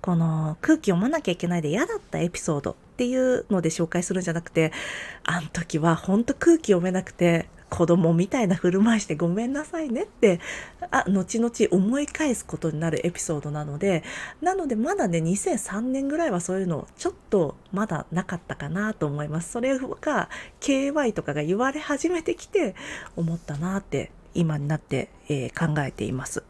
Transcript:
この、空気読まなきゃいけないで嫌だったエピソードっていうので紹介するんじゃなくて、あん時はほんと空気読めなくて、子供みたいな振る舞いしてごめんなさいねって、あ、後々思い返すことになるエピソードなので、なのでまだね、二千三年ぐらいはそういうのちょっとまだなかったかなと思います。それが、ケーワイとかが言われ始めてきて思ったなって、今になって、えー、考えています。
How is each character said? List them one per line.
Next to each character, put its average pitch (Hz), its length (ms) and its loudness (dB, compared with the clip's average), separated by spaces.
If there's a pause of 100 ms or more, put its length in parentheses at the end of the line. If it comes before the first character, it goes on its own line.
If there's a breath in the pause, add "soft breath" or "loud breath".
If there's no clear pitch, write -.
こ 180 160 0
の、 160 440 2
空 311 180 4
気 214 120 0
読 175 60 4
ま 202 120 2
な 311 120 0
き - 100 -2
ゃ - 20 2
い 165 40 0
け - 120 -4
な 175 100 0
い 165 40 -2
で 151 80 -2
嫌 233 160 0
だ 453 100 -4
っ - 20 -4
た - 220 -6
エ 170 100 0
ピ - 80 -10
ソ 151 200 -2
ー - 20 -2
ド - 120 -4
っ - 20 -6 (220)
て 247 100 0
い 247 100 0
う 254 340 2
の 190 100 4
で 165 100 2
紹 165 160 0
介 175 160 -2
す 180 120 -2
る 185 60 0
ん - 20 -6
じ 175 80 -4
ゃ - 20 0
な 165 100 -2
く - 80 -16
て、 160 220 2 (520 loud breath)
あ 170 160 -4
ん 151 80 -10
時 - 300 -4
は 160 180 4
ほ 190 200 0
ん 233 80 2
と 269 100 -2
空 339 240 4
気 262 140 0
読 175 80 4
め 180 120 0
な 185 100 0
く - 100 -12
て、 170 360 2 (220)
子 170 160 2
供 170 260 6
み 170 140 4
た 254 160 0
い 196 60 2
な 180 80 4
振 180 160 2
る 190 80 4
舞 226 180 6
い - 20 0
し - 60 -8
て 160 80 -2
ご 165 140 0
め 208 180 0
ん 262 60 -2
な 285 120 -4
さ 330 160 -6
い 302 100 -4
ね 254 120 -2
っ 427 40 -4
て、 180 340 2 (500 loud breath)
あ、 - 180 2
後 196 300 0
々 233 140 2 (180)
思 202 300 4
い 294 60 -2
返 294 280 0
す - 100 -8
こ - 140 -10
と 165 120 -2
に 151 100 -4
な 165 100 0
る 156 160 -2
エ 175 60 0
ピ - 80 -10
ソ 156 180 -2
ー - 20 -4
ド 147 120 -8
な 151 120 -6
の 147 140 -8
で、 185 240 2 (380 loud breath)
な 359 140 2
の 370 120 -2
で 262 80 0
ま 277 220 0
だ 311 100 2
ね、 170 140 2
二 165 160 2
千 320 200 0
三 226 360 -4
年 269 160 -2
ぐ 294 80 -2
ら 330 100 0
い 285 40 2
は 180 100 0
そ 185 160 -2
う 190 40 0
い 190 40 0
う - 20 0
の 160 300 -2
ち - 120 -4
ょ - 20 0
っ - 20 -12 (180)
と 170 260 2 (160)
ま 202 140 -2
だ 170 240 -4
な 185 140 -2
か 175 120 -6
っ 165 100 -8
た - 100 -6
か 143 120 -8
な 208 240 -2
と 165 140 -2
思 147 160 -2
い 147 60 -6
ま 156 120 -4
す。 - 120 -10
そ 240 80 -4
れ 262 180 0
が、 262 500 -2 (300 loud breath)
ケ 277 320 2
ー - 20 -6
ワ 294 140 2
イ 220 60 2
と 170 100 -4
か 147 100 -4
が 147 100 -2
言 170 140 0
わ 254 140 2
れ 294 100 -6
始 302 300 -2
め 339 120 0
て 339 120 0
き - 120 -12
て 285 280 0 (420 loud breath)
思 170 200 0
っ - 20 -6
た 151 180 -8
な 180 220 -2
っ 196 40 -4
て、 - 280 -4 (240)
今 160 240 2
に 143 80 -4
な 156 100 0
っ - 40 -2
て、 - 300 -4 (180)
え 127 180 0
ー、 156 280 0
考 156 80 2
え 135 100 -4
て - 120 -4
い 131 80 -4
ま 131 140 -6
す。 - 240 -6